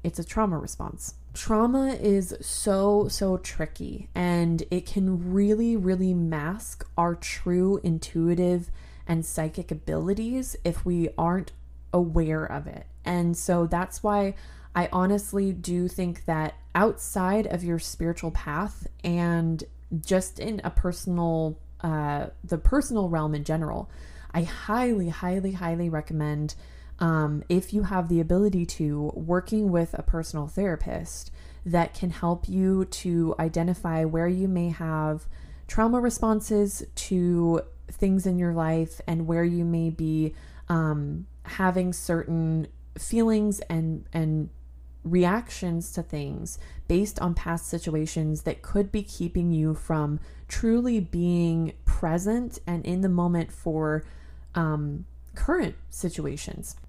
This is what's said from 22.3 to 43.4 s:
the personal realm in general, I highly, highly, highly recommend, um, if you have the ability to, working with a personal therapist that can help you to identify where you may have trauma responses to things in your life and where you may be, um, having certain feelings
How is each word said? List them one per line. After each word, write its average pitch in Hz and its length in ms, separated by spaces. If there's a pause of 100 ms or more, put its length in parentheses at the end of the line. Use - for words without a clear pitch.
the - 160
personal 226 500
realm 156 260
in 147 100
general, 160 460 (420)
I 170 120
highly, 208 640
highly, 185 420
highly 170 380
recommend, 151 640 (440)
um, 156 500
if 185 260
you 208 80
have 185 260
the 170 120
ability 185 460
to, 147 480
working 185 560
with 170 280
a 156 40
personal 160 440
therapist 165 840 (360)
that 170 260
can - 180
help 170 380
you 190 380
to 170 520
identify 165 640
where 165 240
you 185 200
may 175 220
have 156 560 (420)
trauma 233 320
responses 220 800 (120)
to 175 640 (300)
things 190 360
in 180 120
your 175 160
life 160 520
and 165 200
where 170 180
you 175 200
may 165 260
be, 156 440 (340)
um, 156 580 (180)
having 185 480
certain 165 760 (320)
feelings 220 640